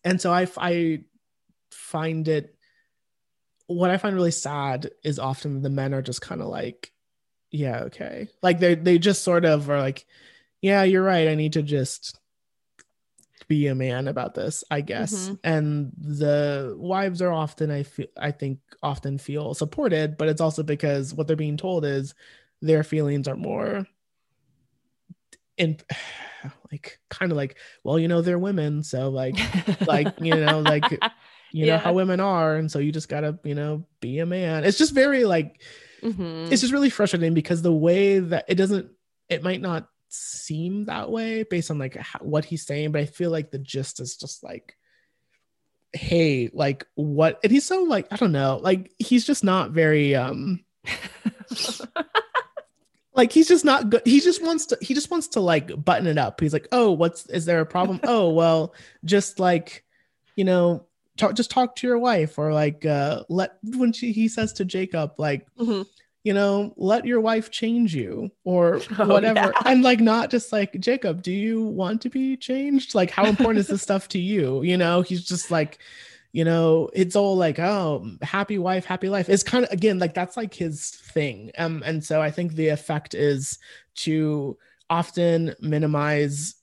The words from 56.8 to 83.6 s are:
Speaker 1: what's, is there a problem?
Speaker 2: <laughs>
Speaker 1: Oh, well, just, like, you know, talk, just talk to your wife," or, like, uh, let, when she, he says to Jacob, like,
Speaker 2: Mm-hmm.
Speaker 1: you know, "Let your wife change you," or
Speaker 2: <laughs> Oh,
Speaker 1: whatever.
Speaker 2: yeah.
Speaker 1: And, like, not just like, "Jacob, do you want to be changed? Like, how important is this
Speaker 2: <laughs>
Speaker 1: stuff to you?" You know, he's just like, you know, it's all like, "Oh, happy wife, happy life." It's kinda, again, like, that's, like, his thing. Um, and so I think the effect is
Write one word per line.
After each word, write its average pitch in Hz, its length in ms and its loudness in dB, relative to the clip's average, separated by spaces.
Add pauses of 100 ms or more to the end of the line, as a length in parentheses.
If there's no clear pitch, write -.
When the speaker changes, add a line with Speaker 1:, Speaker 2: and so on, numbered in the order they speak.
Speaker 1:
what's, 165 360 0
is 165 180 -4
there 170 160 2
a 160 40 2
problem? 185 380 -2
Speaker 2:
<laughs> - 40 0
Speaker 1:
Oh, 214 220 2
well, 165 440 2 (320)
just, 196 340 0
like, 180 460 0 (500)
you 196 80 0
know, 175 420 2 (320)
talk, 214 180 2
just 233 160 -2
talk 254 260 0
to 247 100 -4
your 240 120 2
wife," 208 400 0
or, 151 140 0
like, 151 320 0
uh, 143 440 0
let, 185 340 -2
when 240 300 0
she, 240 180 -4
he 220 160 2
says 220 260 -2
to 190 120 -4
Jacob, 180 520 -4
like, 147 280 -2 (140)
Speaker 2:
Mm-hmm. 220 240 -2 (400)
Speaker 1:
you 208 100 0
know, 202 420 2
"Let 214 300 2
your 240 160 2
wife 220 300 0
change 233 420 0
you," 151 380 -6 (120)
or 180 460 2
Speaker 2:
<laughs> 196 80 -6
Oh, 208 100 2
Speaker 1:
whatever. 202 460 6
Speaker 2:
yeah. - 120 2
Speaker 1:
And, 254 180 8
like, 247 160 6
not 226 320 4
just 240 200 0
like, 202 280 0
"Jacob, 196 420 -2
do 180 100 -4
you 220 320 -2
want 208 380 -2
to 247 80 -6
be 262 260 -2
changed? 269 600 -2
Like, 185 160 4
how 202 140 2
important 214 340 4
is 190 80 0
this 202 140 -2
Speaker 2:
<laughs> - 80 -10
Speaker 1:
stuff 190 200 0
to 190 100 -4
you?" 156 440 0
You 180 140 2
know, 175 240 4
he's 175 220 -4
just - 280 -6
like, 156 260 0 (540)
you 165 120 0
know, 165 500 4
it's 185 220 0
all 196 220 4
like, 160 220 2
"Oh, 170 480 0 (160)
happy 202 340 -2
wife, 185 280 -2
happy 185 240 -6
life." 196 200 -2
It's 196 140 4
kinda, 247 280 0
again, 190 280 2
like, 170 160 -2
that's, 180 200 -4
like, 226 200 -8
his 160 340 -6
thing. 117 680 -6
Um, 165 260 -4
and 160 180 -4
so 156 200 0
I 151 80 0
think 175 220 -4
the 156 160 0
effect 151 440 -4
is 143 460 -2 (380)